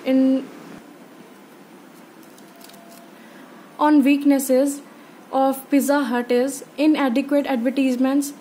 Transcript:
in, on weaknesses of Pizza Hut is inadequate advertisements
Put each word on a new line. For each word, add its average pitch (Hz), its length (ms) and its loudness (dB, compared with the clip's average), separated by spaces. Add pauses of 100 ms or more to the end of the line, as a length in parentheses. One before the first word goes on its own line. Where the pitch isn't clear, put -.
in, 262 420 0 (3500)
on 302 180 4
weaknesses 277 800 2 (500)
of 269 300 -2 (100)
Pizza 277 380 2
Hut 240 240 -2
is 262 320 -2 (120)
inadequate 277 680 0
advertisements 262 920 -2